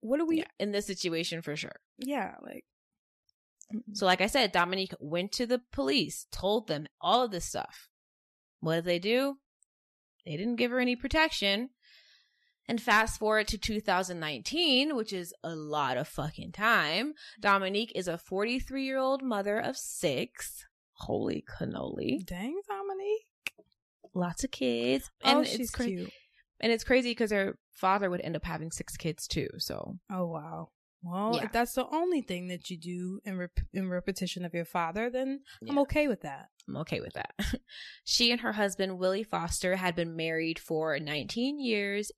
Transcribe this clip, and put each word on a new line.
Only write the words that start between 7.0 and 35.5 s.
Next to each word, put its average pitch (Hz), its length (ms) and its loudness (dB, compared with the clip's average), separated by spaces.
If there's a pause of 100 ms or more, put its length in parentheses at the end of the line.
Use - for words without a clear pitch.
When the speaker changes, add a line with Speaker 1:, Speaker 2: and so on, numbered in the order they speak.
Speaker 2:
all 208 240 4
of 233 60 -2
this 170 160 -6
stuff. - 420 -8 (720)
What 160 160 0
did 165 80 0
they 175 140 2
do? 247 380 2 (880)
They 156 120 -6
didn't 226 200 -2
give 240 140 2
her 254 100 2
any 247 160 4
protection. 254 760 0 (960)
And 226 140 -2
fast 220 380 4
forward 214 300 4
to 214 100 0
two 214 200 -2
thousand 185 420 0
nineteen, 269 760 2
which 220 160 -2
is 175 220 -6 (100)
a 165 100 -4
lot 151 440 0
of 147 100 -2
fucking 156 440 -6
time, 208 600 4 (260)
Dominique 202 560 4
is 185 140 0
a 165 80 0
forty-three-year-old 262 1040 0
mother 208 360 0
of 247 180 -2
six. - 880 -2 (300)
Holy - 520 -2
cannoli. - 800 -4
Speaker 1:
Dang, 220 420 -6
Dominique. 403 1000 -6 (480)
Speaker 2:
Lots 175 300 -2
of 269 60 -2
kids. 247 600 0 (120)
Speaker 1:
Oh, 285 180 6
Speaker 2:
And 302 60 4
Speaker 1:
she's - 140 -2
Speaker 2:
it's 233 100 -4
cra- - 160 -2
Speaker 1:
cute. 185 240 -4 (500)
Speaker 2:
And 226 120 4
it's 233 120 0
crazy 247 300 4
'cause 220 180 2
her 196 260 2 (120)
father 190 380 2
would 180 140 -2
end 170 140 -4
up - 80 -4
having 165 260 -4
six - 260 -10
kids - 320 -4
too, 131 200 0 (100)
so. - 400 -6 (120)
Speaker 1:
Oh, 185 160 -2
wow. 160 440 -8 (360)
Well, 196 300 0
Speaker 2:
Yeah. 226 80 -2
Speaker 1:
if 220 80 -6
that's 240 220 0
the 254 140 0
only 330 340 2
thing 180 260 -4
that 175 220 -8
you 180 80 -8
do 180 480 -6
in 196 100 -4
rep-, 180 240 -2 (140)
in 185 160 -2
repetition 180 540 -2
of 170 100 -8
your 170 100 0
father, 180 460 -2
then 269 320 -2 (180)